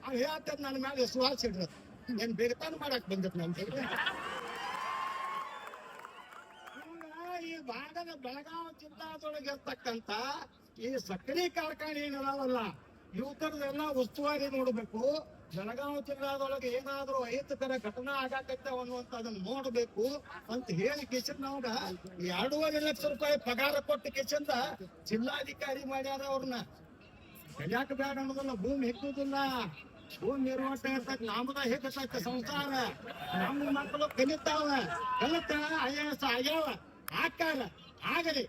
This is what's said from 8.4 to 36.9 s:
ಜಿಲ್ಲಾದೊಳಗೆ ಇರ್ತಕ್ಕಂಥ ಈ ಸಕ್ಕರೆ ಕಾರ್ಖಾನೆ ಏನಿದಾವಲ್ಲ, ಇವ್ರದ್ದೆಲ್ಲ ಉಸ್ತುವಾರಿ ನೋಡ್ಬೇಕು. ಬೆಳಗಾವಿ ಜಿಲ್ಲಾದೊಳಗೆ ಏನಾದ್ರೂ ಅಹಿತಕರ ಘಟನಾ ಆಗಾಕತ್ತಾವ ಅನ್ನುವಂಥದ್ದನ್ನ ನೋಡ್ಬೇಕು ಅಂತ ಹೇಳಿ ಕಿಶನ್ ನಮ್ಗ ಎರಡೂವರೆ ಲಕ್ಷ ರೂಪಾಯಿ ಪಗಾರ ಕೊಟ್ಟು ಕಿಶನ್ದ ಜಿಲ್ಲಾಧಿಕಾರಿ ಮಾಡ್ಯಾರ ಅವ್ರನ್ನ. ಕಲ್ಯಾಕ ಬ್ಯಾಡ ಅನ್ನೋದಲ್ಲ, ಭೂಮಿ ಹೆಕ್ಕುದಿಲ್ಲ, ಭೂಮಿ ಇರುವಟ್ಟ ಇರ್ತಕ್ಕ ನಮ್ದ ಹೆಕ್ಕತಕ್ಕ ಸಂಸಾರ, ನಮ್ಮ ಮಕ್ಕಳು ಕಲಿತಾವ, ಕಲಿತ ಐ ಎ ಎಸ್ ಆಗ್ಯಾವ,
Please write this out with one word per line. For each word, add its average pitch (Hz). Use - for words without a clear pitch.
ಜಿಲ್ಲಾದೊಳಗೆ 302
ಇರ್ತಕ್ಕಂಥ 254
ಈ 254
ಸಕ್ಕರೆ 277
ಕಾರ್ಖಾನೆ 302
ಏನಿದಾವಲ್ಲ, 277
ಇವ್ರದ್ದೆಲ್ಲ 285
ಉಸ್ತುವಾರಿ 285
ನೋಡ್ಬೇಕು. 233
ಬೆಳಗಾವಿ 262
ಜಿಲ್ಲಾದೊಳಗೆ 269
ಏನಾದ್ರೂ 269
ಅಹಿತಕರ 262
ಘಟನಾ 254
ಆಗಾಕತ್ತಾವ 262
ಅನ್ನುವಂಥದ್ದನ್ನ 240
ನೋಡ್ಬೇಕು 240
ಅಂತ 254
ಹೇಳಿ 285
ಕಿಶನ್ 277
ನಮ್ಗ 269
ಎರಡೂವರೆ 294
ಲಕ್ಷ 294
ರೂಪಾಯಿ 294
ಪಗಾರ 277
ಕೊಟ್ಟು 285
ಕಿಶನ್ದ 294
ಜಿಲ್ಲಾಧಿಕಾರಿ 277
ಮಾಡ್ಯಾರ 269
ಅವ್ರನ್ನ. 262
ಕಲ್ಯಾಕ 226
ಬ್ಯಾಡ 277
ಅನ್ನೋದಲ್ಲ, 269
ಭೂಮಿ 269
ಹೆಕ್ಕುದಿಲ್ಲ, 277
ಭೂಮಿ 262
ಇರುವಟ್ಟ 269
ಇರ್ತಕ್ಕ 254
ನಮ್ದ 254
ಹೆಕ್ಕತಕ್ಕ 262
ಸಂಸಾರ, 277
ನಮ್ಮ 277
ಮಕ್ಕಳು 285
ಕಲಿತಾವ, 302
ಕಲಿತ 330
ಐ 277
ಎ -
ಎಸ್ 269
ಆಗ್ಯಾವ, 294